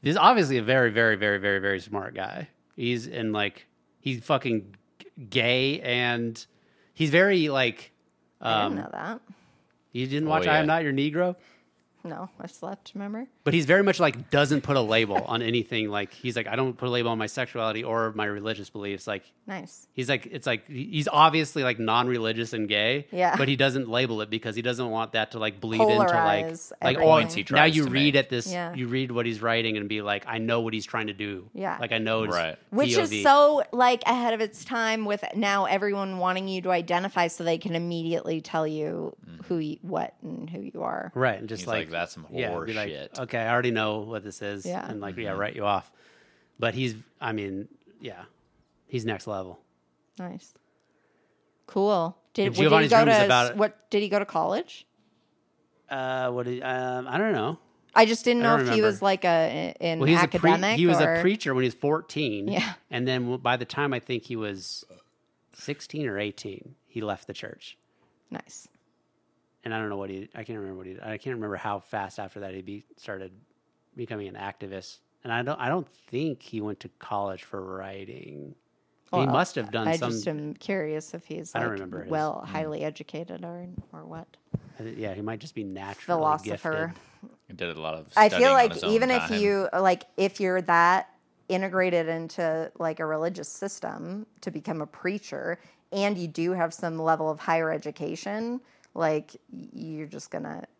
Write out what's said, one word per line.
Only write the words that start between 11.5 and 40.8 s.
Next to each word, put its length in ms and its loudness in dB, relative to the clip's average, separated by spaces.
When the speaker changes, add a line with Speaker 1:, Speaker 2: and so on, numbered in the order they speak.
Speaker 2:
No, 260 -12
I 80 -12
slept, 480 -14
remember? 320 -10
Speaker 1:
But 100 2
he's 140 4
very 160 8
much, 160 4
like, 320 2
doesn't 300 6
put 140 0
a 60 6
label 360 4
on 260 -2
anything. 460 0
Like, 240 -4
he's 220 -6
like, 120 -2
"I 80 -4
don't 200 -2
put 120 -6
a 40 0
label 200 0
on 80 -2
my 80 -2
sexuality 560 -4
or 300 0
my 120 -2
religious 460 -6
beliefs." 340 -6
Like, 180 -6
Speaker 2:
Nice. 480 -14
Speaker 1:
he's 160 -6
like, 220 -2
it's 160 -8
like, 200 -4
he-, 240 -10
he's 160 -2
obviously, 560 4
like, 140 0
non-religious 760 0
and 140 -2
gay, 440 2
Speaker 2:
Yeah. 260 2
Speaker 1:
but 100 2
he 80 2
doesn't 320 2
label 340 0
it 100 -6
because 240 -4
he 80 -4
doesn't 260 -2
want 220 -4
that 200 -2
to, 80 -10
like, 200 -4
bleed 220 -2
into, 140 6
like, 140 6
Speaker 2:
Polarize 640 0
Speaker 1:
like, 240 0
Speaker 2:
everything. 120 6
Speaker 3:
Points 280 6
he 60 -4
Speaker 1:
now 40 -4
Speaker 3:
tries 300 6
Speaker 1:
you 100 4
Speaker 3:
to 60 -2
Speaker 1:
read 240 4
Speaker 3:
make. 80 6
Speaker 1:
at 80 -6
this, 200 -4
Speaker 2:
Yeah. 220 -6
Speaker 1:
you 140 -4
read 240 -2
what 160 -2
he's 160 -4
writing 340 0
and 100 -4
be 140 -4
like, 260 -4
"I 120 -4
know 220 2
what 120 -2
he's 140 -4
trying 200 -4
to 60 -8
do." 400 -8
Speaker 2:
Yeah. 260 -6
Speaker 1:
Like, 120 -4
I 80 0
know 240 0
it's 100 -2
Speaker 3:
Right. 240 0
Speaker 2:
Which 180 2
is 60 2
Speaker 1:
P 60 4
O 40 2
V. 180 -2
Speaker 2:
so, 400 8
like, 340 4
ahead 260 2
of 80 -2
its 240 -6
time 400 -2
with 180 -2
now 300 2
everyone 520 0
wanting 300 0
you 160 -4
to 80 0
identify 560 2
so 160 -6
they 160 2
can 160 -4
immediately 640 -2
tell 240 -2
you 580 -4
Speaker 3:
Mm-hmm. 200 -18
Speaker 2:
who 140 -2
you, 260 -4
what 400 -4
and 260 -10
who 120 -10
you 220 -12